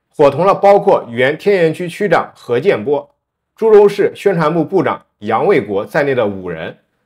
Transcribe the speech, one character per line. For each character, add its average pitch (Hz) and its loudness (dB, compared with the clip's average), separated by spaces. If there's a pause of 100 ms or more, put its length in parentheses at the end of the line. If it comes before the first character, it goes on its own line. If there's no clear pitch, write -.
伙 143 2
同 147 -2
了 190 2
包 202 4
括 175 0
原 127 -2
天 196 0
元 160 0
区 180 -8
区 196 -6
长 151 -2
何 120 -4
建 165 0
波、 147 -4 (440)
株 220 0
洲 208 8
市 190 -2
宣 196 -2
传 160 0
部 170 -2
部 185 -2
长 110 -4 (140)
杨 113 -2
卫 185 2
国 104 -4
在 151 -2
内 139 -2
的 120 0
五 95 -8
人， 82 -12 (280)